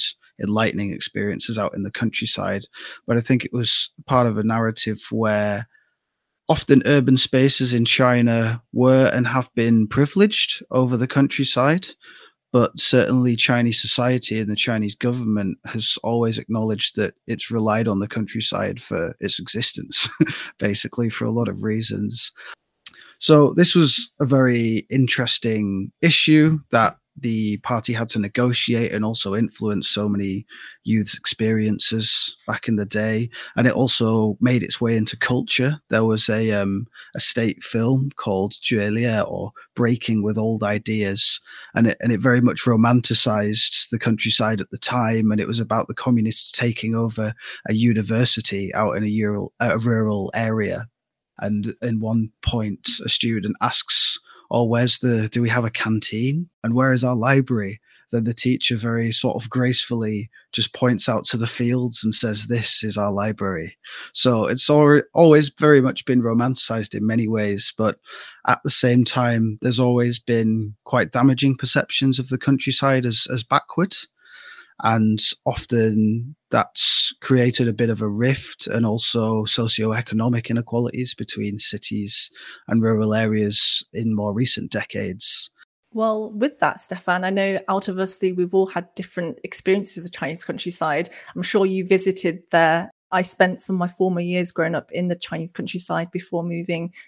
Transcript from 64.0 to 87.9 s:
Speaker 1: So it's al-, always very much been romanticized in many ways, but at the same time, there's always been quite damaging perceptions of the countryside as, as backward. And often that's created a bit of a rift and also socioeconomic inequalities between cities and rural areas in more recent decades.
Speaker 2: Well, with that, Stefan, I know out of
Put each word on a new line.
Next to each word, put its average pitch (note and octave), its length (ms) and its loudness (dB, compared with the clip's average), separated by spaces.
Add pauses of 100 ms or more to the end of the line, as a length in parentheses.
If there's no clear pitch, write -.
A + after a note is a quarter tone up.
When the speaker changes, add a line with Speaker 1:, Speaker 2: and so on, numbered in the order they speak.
Speaker 1:
So A2+ 340 2
it's A#2+ 220 0
al-, D3 320 8 (140)
always D#3 440 8
very D3+ 220 8
much - 240 -2
been B2+ 160 2
romanticized A#2 720 -2
in G#2 120 -2
many A2 200 0
ways, G#2 520 -2
but A2 200 0 (480)
at - 180 2
the C#3 60 0
same B2 360 4
time, A2+ 560 2
there's B2 180 2
always A#2+ 380 2
been A2+ 560 0 (100)
quite A#2+ 260 0
damaging C3 460 2
perceptions C3 640 0
of B2+ 100 -6
the B2+ 80 -2
countryside C3+ 720 0
as, A2+ 260 -2
as A#2+ 100 -4
backward. - 540 -2 (840)
And A2 360 4 (280)
often A2+ 880 0 (140)
that's - 720 0
created B2 440 2
a A2+ 60 0
bit A#2 160 0
of A2 140 -2
a G#2+ 60 -2
rift A#2+ 580 -2
and A2+ 180 0
also A2 600 0
socioeconomic A2+ 1080 -2
inequalities A#2+ 640 -4
between G#2 460 -6
cities - 680 -4 (380)
and A#2 140 2
rural G#2+ 320 2
areas G#2+ 800 0
in A2+ 200 -2
more G#2 200 -2
recent - 360 -2
decades. G2+ 800 -4 (440)
Speaker 2:
Well, A3 380 -2
with A#3+ 280 -2
that, - 200 0
Stefan, F3+ 420 -4
I F#3+ 80 -2
know G3 280 0 (100)
out G3 200 -2
of F#3 100 -4